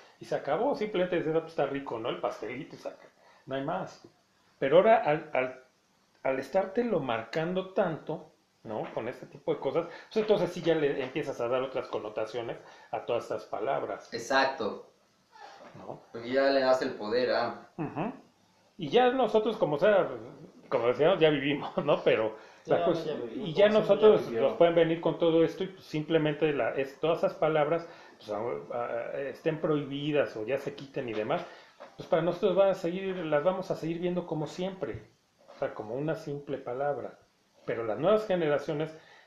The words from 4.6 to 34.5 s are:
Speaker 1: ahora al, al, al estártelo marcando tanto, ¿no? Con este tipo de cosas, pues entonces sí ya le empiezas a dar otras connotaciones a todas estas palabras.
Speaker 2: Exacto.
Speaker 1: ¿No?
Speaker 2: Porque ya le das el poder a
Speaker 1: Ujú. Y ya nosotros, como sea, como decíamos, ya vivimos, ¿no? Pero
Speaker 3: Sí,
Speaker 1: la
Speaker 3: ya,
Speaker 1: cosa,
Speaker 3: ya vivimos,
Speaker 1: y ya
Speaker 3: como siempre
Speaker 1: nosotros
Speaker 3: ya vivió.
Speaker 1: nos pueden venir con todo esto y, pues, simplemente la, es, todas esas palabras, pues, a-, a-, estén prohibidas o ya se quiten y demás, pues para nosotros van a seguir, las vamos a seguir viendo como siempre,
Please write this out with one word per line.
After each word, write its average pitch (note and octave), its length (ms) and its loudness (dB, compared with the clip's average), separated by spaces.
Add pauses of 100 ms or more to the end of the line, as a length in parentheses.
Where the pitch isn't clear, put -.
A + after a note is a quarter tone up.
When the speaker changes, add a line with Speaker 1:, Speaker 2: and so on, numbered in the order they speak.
Speaker 1:
ahora A3 200 8
al, D3+ 360 0
al, B2+ 300 -2 (600)
al C3+ 160 0
estártelo G3+ 600 0
marcando D#3+ 720 -4
tanto, E3+ 600 -4 (320)
¿no? A2+ 180 -6 (100)
Con A#2 140 -6
este - 180 -10
tipo - 280 -6
de - 80 -4
cosas, D3 240 0
pues - 320 -12
entonces G3+ 340 2
sí F3 100 -10
ya E3 140 4
le C#3 260 0
empiezas C3+ 380 -4
a A#2+ 80 -2
dar B2+ 160 0
otras C3 240 -4
connotaciones A2+ 680 -6 (340)
a A2+ 140 -6
todas A#2+ 180 -2
estas - 220 -6
palabras. A2 680 -4
Speaker 2:
Exacto. - 720 -2 (880)
Speaker 1:
¿No? A2 260 -16 (100)
Speaker 2:
Porque A#2 180 -10
ya C3+ 200 4
le C3+ 120 4
das B2+ 200 4
el C3 100 -2
poder A2+ 400 0
a - 460 -2
Speaker 1:
Ujú. D#3 360 -6 (640)
Y D#3+ 120 -6
ya B3 220 6
nosotros, A#3 440 2
como D#3+ 220 0
sea, G3 280 6 (600)
como A#2+ 200 0
decíamos, D3+ 320 4
ya D#3 100 6
vivimos, C#3+ 420 0 (140)
¿no? D3 180 2
Pero A2 320 2 (280)
Speaker 3:
Sí, D#3+ 80 -6
Speaker 1:
la C#3 80 4
Speaker 3:
ya, - 60 0
Speaker 1:
cosa, E3 200 0
Speaker 3:
ya D3 100 -6
vivimos, - 340 -8
Speaker 1:
y D3+ 40 -6
ya G3+ 160 8
Speaker 3:
como - 20 4
siempre G#3+ 80 4
Speaker 1:
nosotros G3+ 460 6
Speaker 3:
ya C3 60 -8
vivió. A2+ 100 -2
Speaker 1:
nos C3+ 160 2
pueden E3+ 180 6
venir E3 240 4
con E3 180 0
todo E3 280 4
esto D#3 180 -2
y, F#3 40 -2
pues, - 180 -18
simplemente D3+ 640 0
la, A#2+ 200 0
es, - 280 -4
todas D#3+ 200 0
esas - 160 0
palabras, D#3 520 2 (300)
pues, - 120 -14
a-, A#2+ 480 -6
a-, A#2+ 440 -6
estén D3+ 380 -4
prohibidas C#3+ 760 0
o A2 100 -6
ya C3 120 -2
se - 180 -10
quiten C3+ 320 -8
y A2+ 60 -6
demás, A#2+ 320 -2 (500)
pues - 140 -14
para E3 120 4
nosotros F3+ 340 0
van G3 140 6
a F#3 60 2
seguir, F#3 400 -4 (100)
las D3+ 180 2
vamos F3+ 280 -2
a D3+ 40 -4
seguir F3+ 240 -6
viendo F3 260 -2
como D#3 220 -4
siempre, F3+ 640 -8 (440)